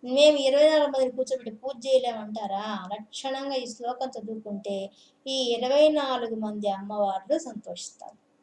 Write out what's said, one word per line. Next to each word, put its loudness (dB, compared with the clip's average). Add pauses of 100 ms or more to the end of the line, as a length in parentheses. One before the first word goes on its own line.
"మేము 6
ఇరవై 6
నాలుగు 4
మందిని 0
కూర్చోబెట్టి -4
పూజ -10
చేయలేమంటారా?" 0
లక్షణంగా -6
ఈ -4
శ్లోకం -6
చదువుకుంటే -8 (360)
ఈ -4
ఇరవై 4
నాలుగు 0
మంది -4
అమ్మవార్లు -2
సంతోషిస్తారు. -14 (120)